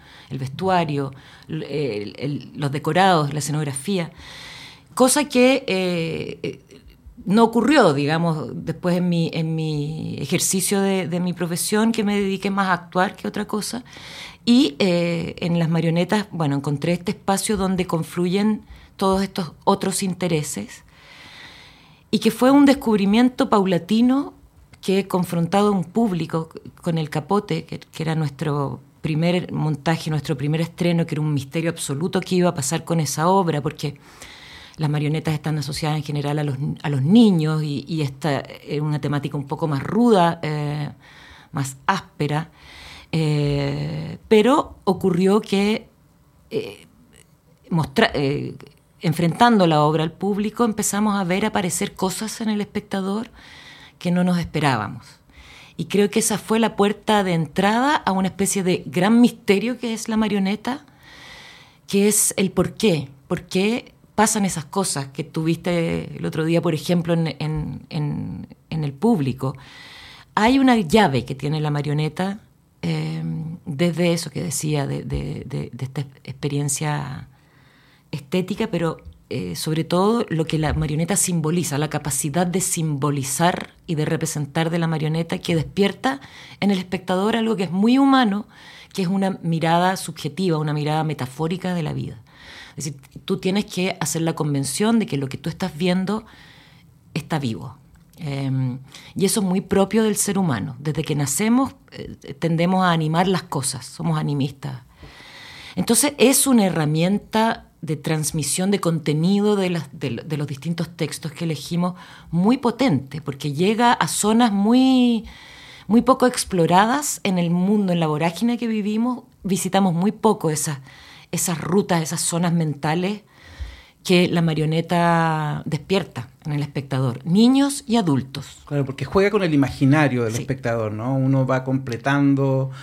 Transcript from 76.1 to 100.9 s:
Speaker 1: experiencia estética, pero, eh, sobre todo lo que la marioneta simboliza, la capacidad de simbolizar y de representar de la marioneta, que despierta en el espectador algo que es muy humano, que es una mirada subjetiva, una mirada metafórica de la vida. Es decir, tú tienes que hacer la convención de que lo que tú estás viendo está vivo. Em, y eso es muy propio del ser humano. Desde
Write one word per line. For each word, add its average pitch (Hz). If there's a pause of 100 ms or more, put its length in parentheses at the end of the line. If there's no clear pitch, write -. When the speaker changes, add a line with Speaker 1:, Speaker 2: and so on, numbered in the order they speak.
Speaker 1:
experiencia 143 (840)
estética, 185
pero, 170 (300)
eh, 175
sobre 160
todo 196
lo 160
que 160
la 151
marioneta 156
simboliza, 160
la 151
capacidad 151
de 175
simbolizar 147 (160)
y 170
de 151
representar 160
de 170
la 165
marioneta, 160
que -
despierta 196 (380)
en 196
el 190
espectador 185
algo 226
que 170
es 151
muy 214
humano, 262 (460)
que 196
es 170
una 190
mirada 165
subjetiva, 160
una 151
mirada 151
metafórica 156
de 175
la 147
vida. - (560)
Es 139
decir, 147 (240)
tú 190
tienes 190
que 185
hacer 160
la 160
convención 151
de 208
que 143
lo 135
que -
tú -
estás 165
viendo 185 (920)
está 156
vivo. 113 (420)
Em, 135 (340)
y 170
eso 196
es 196
muy 180
propio 196
del 208
ser 202
humano. 139
Desde 156